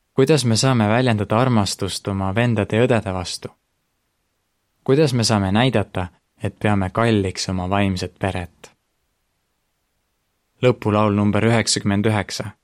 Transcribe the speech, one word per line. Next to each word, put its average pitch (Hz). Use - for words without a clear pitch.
Kuidas 135
me 113
saame 120
väljendada 110
armastust 107
oma 98
vendade 110
ja 120
õdede 107
vastu? -
Kuidas 135
me 120
saame 101
näidata, 107
et 98
peame 98
kalliks 104
oma 92
vaimset 95
peret? 92
Lõpulaul 107
number 104
üheksakümmend 107
üheksa. 104